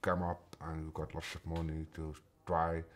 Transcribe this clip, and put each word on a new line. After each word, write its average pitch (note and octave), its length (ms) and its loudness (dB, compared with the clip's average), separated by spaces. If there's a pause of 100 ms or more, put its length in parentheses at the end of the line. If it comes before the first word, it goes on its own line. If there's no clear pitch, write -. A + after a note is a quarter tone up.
came F2+ 220 4
up F2 380 -2
and D#2+ 240 -4
we D#2 60 -8
got D#2 220 -4
lots - 220 -6
of D#2+ 100 -10
money D#2+ 480 0
to D#2 220 -6 (280)
try E2 380 4 (140)